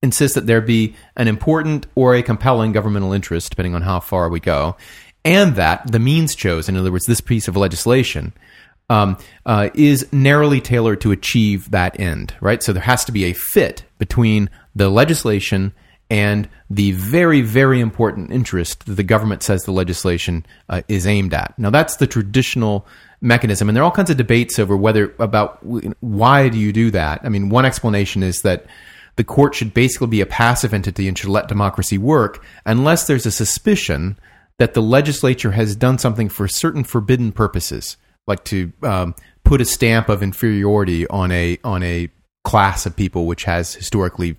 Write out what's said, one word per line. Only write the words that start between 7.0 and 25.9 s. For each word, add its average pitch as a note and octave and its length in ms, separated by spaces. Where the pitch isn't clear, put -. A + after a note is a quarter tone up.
this A#2 160
piece A2+ 260
of F2+ 80
legislation, G2 800
um, G#2 280
uh, G#2 280
is D3 380
narrowly C#3+ 480
tailored A2+ 400
to G#2+ 120
achieve G#2 600
that F#2 280
end," D2+ 420
right? G#2+ 200
So G#2+ 120
there F2+ 100
has B2 220
to A#2+ 80
be G2+ 120
a F2 80
fit - 500
between G#2+ 520
the G2 140
legislation G#2 840
and G#2 400
the G2+ 220
very, C#3+ 480
very B2+ 400
important G#2+ 540
interest G2 520
that G2+ 100
the G2+ 80
government G#2 380
says F#2+ 220
the - 80
legislation, F2 720
uh, F2+ 220
is F#2+ 180
aimed G2 260
at. - 240
Now, G#2+ 120
that's D3 260
the - 120
traditional G#2+ 800
mechanism, A2+ 480
and G#2+ 80
there C3 40
are D#3 40
all F3+ 60
kinds F3+ 180
of D3+ 80
debates A#2 420
over G2+ 160
whether, G#2 440
about G#2+ 440
w-, A2 380